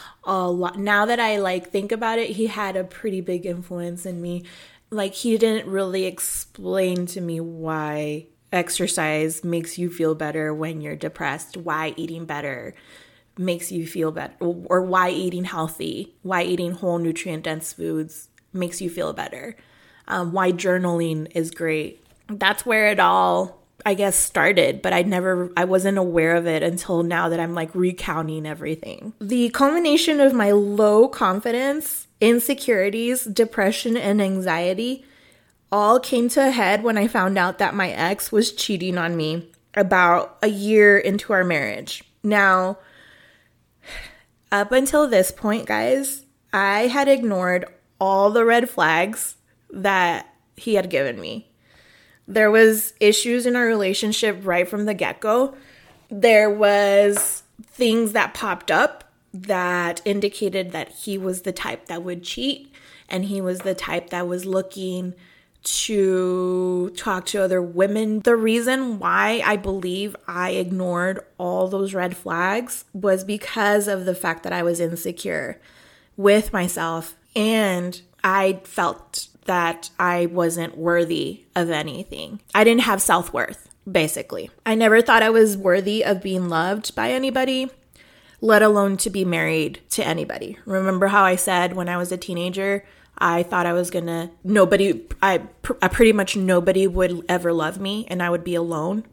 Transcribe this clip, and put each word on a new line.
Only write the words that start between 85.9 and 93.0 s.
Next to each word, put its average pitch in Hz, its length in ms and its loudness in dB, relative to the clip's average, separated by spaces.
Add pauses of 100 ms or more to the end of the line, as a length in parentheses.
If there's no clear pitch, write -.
of 190 180 0
being 185 280 -2
loved 180 460 -2
by 226 160 -2
anybody, 262 580 -2 (720)
let 220 200 8
alone 202 360 4
to 214 120 -2
be 190 160 -2
married 160 560 -2 (100)
to 196 140 -2
anybody. 165 600 -6
Remember 190 420 0
how 202 160 4
I 185 120 4
said 180 380 0
when 180 160 -6
I 175 80 -2
was 180 140 -4
a 185 60 -6
teenager, 190 680 -4 (320)